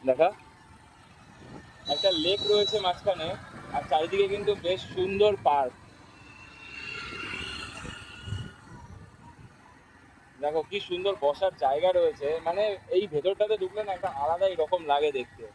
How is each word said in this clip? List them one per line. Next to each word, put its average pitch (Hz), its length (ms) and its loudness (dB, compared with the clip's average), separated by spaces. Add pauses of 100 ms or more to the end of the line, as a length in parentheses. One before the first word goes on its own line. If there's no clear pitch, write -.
দেখা, 139 200 6 (1700)
একটা 196 160 4 (140)
লেক 196 160 2 (120)
রয়েছে 208 240 4 (100)
মাঝখানে, 175 420 0 (460)
আর 147 160 -2
চারিদিকে 175 440 4
কিন্তু 208 180 0 (140)
বেশ 185 140 0 (140)
সুন্দর 196 380 4 (140)
পার্ক। 143 260 4 (4000)
দেখো 151 180 0 (100)
কি 202 80 -4 (100)
সুন্দর 185 260 0 (100)
বসার 160 280 2 (120)
জায়গা 151 340 4
রয়েছে, 147 300 2 (180)
মানে 175 160 0 (340)
এই 196 160 4
ভেতরটাতে 196 500 2
ঢুকলে 196 240 -4
না 196 100 -4
একটা 180 140 -4 (120)
আলাদাই 175 400 2
রকম 170 180 0 (120)
লাগে 147 260 4
দেখতে। 117 260 -10 (100)